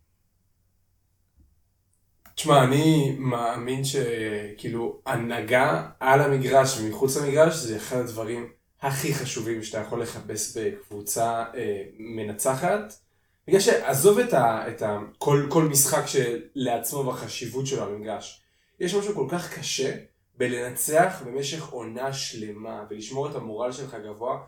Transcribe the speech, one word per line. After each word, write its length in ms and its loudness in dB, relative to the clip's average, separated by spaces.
תשמע, 280 8
אני 560 6
מאמין 680 -2
שכאילו, 1200 -4
הנהגה 840 0
על 220 6
המגרש 580 4
ומחוץ 380 0
למגרש, 380 4
זה 220 -4
אחד 200 -4
הדברים 520 -6
הכי 320 -2
חשובים 500 -4
שאתה 140 -8
יכול 240 -4
לחפש 560 -8
בקבוצה, 840 -2
אה, 280 -4
מנצחת. 920 -2
בגלל 120 6
שעזוב 600 4
את 140 2
ה-, 340 4
את 140 -8
ה-, 180 -2
כל, 320 4
כל 140 4
משחק 440 2
שלעצמו 1000 -2
והחשיבות 600 -6
שלו 160 -2
על 120 -6
המגרש. 460 -10
יש 140 -2
משהו 220 0
כל 140 0
כך 300 -6
קשה 360 -2
בלנצח 880 2
במשך 440 -6
עונה 440 -6
שלמה, 760 -10
ולשמור 400 -6
את 60 -8
המורל 360 -6
שלך 340 -10
גבוה 420 -6